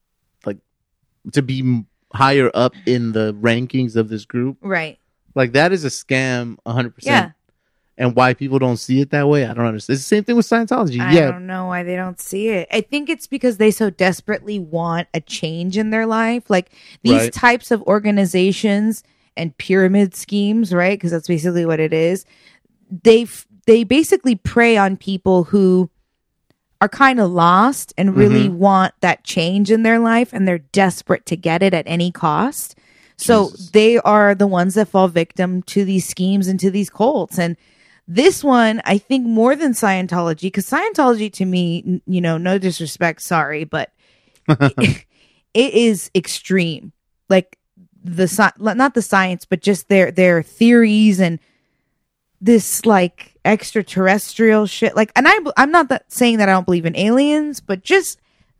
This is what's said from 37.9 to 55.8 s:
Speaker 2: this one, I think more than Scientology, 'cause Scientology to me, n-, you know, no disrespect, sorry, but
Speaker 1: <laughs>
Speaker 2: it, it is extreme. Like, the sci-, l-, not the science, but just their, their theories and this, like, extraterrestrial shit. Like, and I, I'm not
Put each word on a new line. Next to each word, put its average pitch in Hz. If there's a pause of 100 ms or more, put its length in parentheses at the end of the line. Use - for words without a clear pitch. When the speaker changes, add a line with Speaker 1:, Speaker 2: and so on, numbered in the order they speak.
Speaker 2:
this 269
one, 233
I 196
think 262
more 233
than 285
Scientology, 185
'cause -
Scientology 262
to 190
me, 180
n-, 180
you 180
know, 165
no 185
disrespect, 170
sorry, 151
but 151 (260)
Speaker 1:
<laughs> -
Speaker 2:
it, 143 (500)
it 247
is 226
extreme. 175 (360)
Like, 190 (460)
the 175
sci-, 190 (160)
l-, 214
not 254
the 226
science, 185
but 175
just -
their, 190
their 175
theories 214
and 170 (1000)
this, 214
like, 185 (100)
extraterrestrial 208
shit. -
Like, 214
and 262
I, 415 (180)
I'm 285
not 320